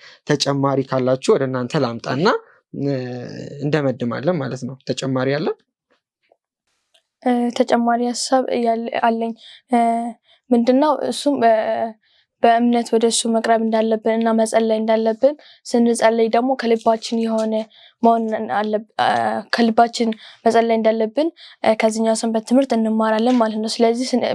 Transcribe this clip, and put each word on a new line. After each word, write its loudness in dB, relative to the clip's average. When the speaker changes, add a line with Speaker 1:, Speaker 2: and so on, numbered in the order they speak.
Speaker 1:
ተጨማሪ 0
ካላችሁ 0
ወደ 2
እናንተ -4
ላምጣና፣ -2
እ፣ -4
እንደመድማለን -2
ማለት -6
ነው። -10
ተጨማሪ -4
አለ? -2
Speaker 2:
እ፣ 0
ተጨማሪ 0
ሀሳብ 0
ያለ-፣ -2
አለኝ። 0
እ፣ 2
ምንድነው 4
እሱም፣ -2
እ፣ 6
በእምነት 2
ወደ 2
እሱ 0
መቅረብ 2
እንዳለብን 0
እና 0
መጸለይ 2
እንዳለብን፣ 0
ስንጸለይ 2
ደግሞ 0
ከልባችን 0
የሆነ -2
መሆን 4
አለ-፣ -2
እ፣ 2
ከልባችን 2
መጸለይ 2
እንዳለብን፣ 0
እ፣ 4
ከዚህኛው 0
ሰንበት -4
ትምህርት 2
እንማራለን 2
ማለት 0
ነው። -4
ስለዚህ 0
ስን-፣ 0